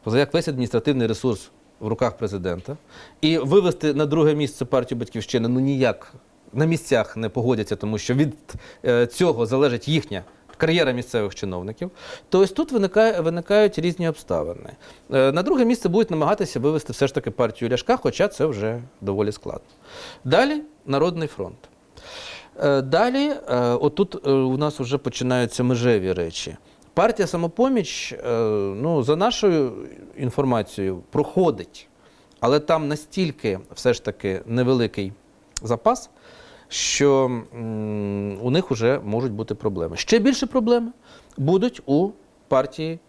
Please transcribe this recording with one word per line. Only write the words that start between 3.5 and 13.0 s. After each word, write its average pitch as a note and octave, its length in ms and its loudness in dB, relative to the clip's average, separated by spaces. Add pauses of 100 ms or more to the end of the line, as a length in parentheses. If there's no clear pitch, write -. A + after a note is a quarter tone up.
на D3+ 120 2
друге D3+ 280 4
місце D3 300 -4
партію B2 340 0
"Батьківщина", A#2 500 -2
ну, B2 120 2
ніяк C3 540 0 (380)
на C3+ 120 0
місцях C#3+ 520 0
не A2+ 120 -4
погодяться, A2 480 0
тому G#2+ 220 -4
що B2 160 -2
від, C#3+ 200 2 (500)
е, A#2+ 220 4
цього A#2 400 0
залежить C3 420 0
їхня B2 360 -2 (320)
кар'єра D#3+ 360 2
місцевих A#2 420 -4
чиновників, G2 560 -8 (380)
то F#3 120 4
ось F#3+ 120 4
тут D4+ 200 -4
виникає, G#3 480 2